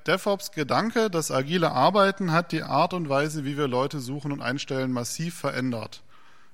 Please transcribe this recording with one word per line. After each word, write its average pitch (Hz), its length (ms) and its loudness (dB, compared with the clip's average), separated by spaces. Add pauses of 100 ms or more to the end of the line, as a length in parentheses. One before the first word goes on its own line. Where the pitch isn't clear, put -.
DevOps-Gedanke, 190 1040 0
das 165 200 -2
agile 151 420 2
Arbeiten 190 600 4
hat 170 200 2
die 160 100 -2
Art 170 320 0
und 170 140 -4
Weise, 147 360 0
wie 143 140 -4
wir 147 100 0
Leute 135 320 0
suchen 143 320 -6
und 139 80 -6
einstellen, 131 520 -2
massiv 127 420 -4
verändert. 127 680 -4 (500)